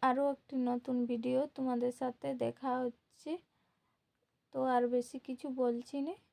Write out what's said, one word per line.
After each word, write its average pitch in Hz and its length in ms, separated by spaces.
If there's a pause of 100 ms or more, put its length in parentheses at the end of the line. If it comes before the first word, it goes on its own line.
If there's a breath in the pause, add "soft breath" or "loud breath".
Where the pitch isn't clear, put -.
আরও 262 300
একটি - 300
নতুন 247 440
ভিডিও 247 340 (140)
তোমাদের 247 460
সাথে 254 280 (120)
দেখা 240 380
হচ্ছে। 254 540 (1200)
তো 269 140
আর 247 200
বেশি 247 320
কিছু 262 340
বলছি 247 480
না 320 140 (160)